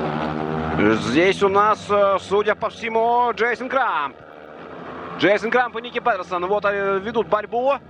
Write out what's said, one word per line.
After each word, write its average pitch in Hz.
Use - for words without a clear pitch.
Здесь 110
у 202
нас, 202
э, 202
судя 208
по 208
всему, 233
Джейсон 226
Крамп. 190
Джейсон 196
Крамп 240
и -
Ники 240
Петерсон 180
вот, 202
э, 196
ведут 214
борьбу. 214